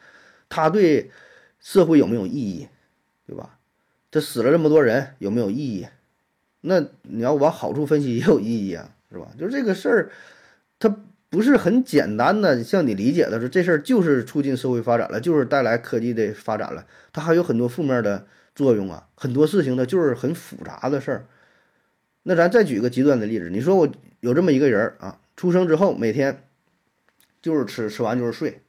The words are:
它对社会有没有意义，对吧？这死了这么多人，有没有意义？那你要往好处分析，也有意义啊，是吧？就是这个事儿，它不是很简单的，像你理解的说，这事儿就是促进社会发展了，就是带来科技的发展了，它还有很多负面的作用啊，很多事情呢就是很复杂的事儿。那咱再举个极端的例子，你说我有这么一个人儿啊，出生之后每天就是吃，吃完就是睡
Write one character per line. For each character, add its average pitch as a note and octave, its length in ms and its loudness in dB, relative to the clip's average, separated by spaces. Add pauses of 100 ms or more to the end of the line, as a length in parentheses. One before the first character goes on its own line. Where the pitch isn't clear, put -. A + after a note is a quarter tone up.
(480)
它 D#3+ 220 0
对 E3 400 4 (500)
社 - 240 2
会 D#3+ 140 4
有 B2+ 80 6
没 G#2+ 100 0
有 G2 120 -4
意 E2+ 60 -8
义， G#2 340 -8 (580)
对 - 100 -16
吧？ - 220 -18 (540)
这 D#3 100 0
死 B2 220 -4
了 B2+ 80 4
这 E3+ 80 4
么 D#3 100 2
多 D3+ 140 6
人， C3 340 0
有 G2+ 140 -4
没 A#2 100 0
有 G2+ 80 -2
意 A2 80 -4
义？ A#2 300 -8 (760)
那 F3 180 0 (220)
你 G#2+ 220 -8
要 C3 100 0
往 D3 180 2
好 - 220 -6
处 D3 100 -4
分 D3+ 160 0
析， B2+ 180 -2
也 A#2+ 80 -4
有 E3 140 4
意 G#2+ 280 -4
义 F2 80 -8
啊， - 160 -16 (200)
是 F#2 60 -16
吧？ E2 100 -16 (120)
就 E3 80 -6
是 A#3 40 -8
这 C4+ 120 -4
个 G3+ 100 0
事 F#3 160 -4
儿， G#3+ 220 0 (680)
它 G#3+ 180 0 (360)
不 F3 100 0
是 C4 160 4
很 A#3 260 2
简 G#2+ 340 0
单 E3 220 2
的， C#3 240 2
像 F3 220 0
你 A2+ 80 0
理 G2+ 180 0
解 E3 120 2
的 A2+ 160 -4
说， B2 100 -6
这 F3+ 140 0
事 F3+ 80 0
儿 D3+ 100 2
就 A3+ 220 2
是 C#3 200 2
促 C#3+ 200 -4
进 C3+ 120 -2
社 B2+ 140 -4
会 B2 100 -2
发 A#2 160 0
展 - 160 -2
了， G#2+ 80 -4
就 D#3 200 0
是 C3+ 40 2
带 C#3 200 0
来 A#2 120 2
科 A#2 240 -4
技 A#2+ 140 -2
的 A2 220 -2
发 A2 200 -6
展 - 160 -8
了， D2 140 -14 (260)
它 - 80 -12
还 D#3+ 140 0
有 F3 80 4
很 D3 160 -2
多 A#2+ 100 0
负 B2 140 -6
面 B2+ 220 0
的 G2+ 240 -4 (280)
作 C3+ 180 4
用 G2 180 -2
啊， - 240 -18
很 C3 160 -8
多 C#3+ 140 2
事 E3+ 180 2
情 B2+ 120 -2
呢 B2+ 100 0
就 F3 160 0
是 C#3 140 0
很 C#3 180 -4
复 - 300 -14
杂 - 260 -8
的 C#3+ 100 -2
事 C#3 120 -6
儿。 A#2 160 -8 (960)
那 F3+ 100 -2
咱 E3+ 160 4
再 A3 140 4
举 C3 160 -2
个 B2 100 0
极 B2 140 0
端 C3+ 160 4
的 G#2+ 80 -4
例 A2 100 -4
子， E2+ 140 -8
你 G2+ 100 -4
说 F3 140 2
我 E3 120 6 (340)
有 A#2+ 120 0
这 D#3+ 80 2
么 F3+ 100 2
一 C3+ 60 4
个 C#3+ 120 4
人 G#2+ 120 2
儿 - 180 -4
啊， F#2+ 200 -16 (160)
出 F3+ 160 -2
生 F3+ 160 2
之 D#3 80 2
后 F3 180 2
每 A2 180 -2
天 C3+ 360 -4 (960)
就 E3 100 -2
是 C#3 120 0
吃， G#2+ 260 -6
吃 A#2 100 -10
完 A#2 160 -2
就 B2 80 -4
是 A#2 60 -2
睡 A#2+ 380 -8